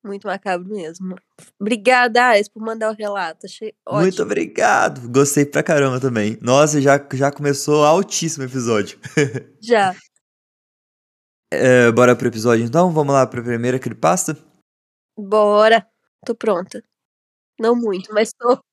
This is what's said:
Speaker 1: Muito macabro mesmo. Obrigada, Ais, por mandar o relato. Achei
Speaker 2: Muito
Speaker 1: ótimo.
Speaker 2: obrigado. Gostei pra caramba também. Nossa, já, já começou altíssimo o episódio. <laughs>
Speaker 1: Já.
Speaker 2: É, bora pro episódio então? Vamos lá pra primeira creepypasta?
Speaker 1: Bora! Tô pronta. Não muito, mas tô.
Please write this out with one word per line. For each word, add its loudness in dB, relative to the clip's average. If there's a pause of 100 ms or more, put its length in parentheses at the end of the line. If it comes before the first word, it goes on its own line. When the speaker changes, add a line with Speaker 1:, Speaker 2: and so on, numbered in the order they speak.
Speaker 1:
Muito -12
macabro -6
mesmo. -12 (440)
Obrigada, 2
Ais, 2
por -18
mandar -6
o -8
relato. -8
Achei -14 (160)
Speaker 2:
Muito 2
Speaker 1:
ótimo. -4
Speaker 2:
obrigado. -2
Gostei 2
pra -2
caramba 0
também. -2
Nossa, 4
já, 4 (100)
já 0
começou 0
altíssimo 0
o -10
episódio. -2 (300)
<laughs> -14
Speaker 1:
Já. 0 (1500)
Speaker 2:
É, 4
bora 4
pro -4
episódio 0
então? 2
Vamos 0
lá 4
pra -10
primeira -4
creepypasta? -4 (800)
Speaker 1:
Bora! 2 (380)
Tô -6
pronta. -4 (760)
Não 2
muito, -6
mas 0
tô. -2 (120)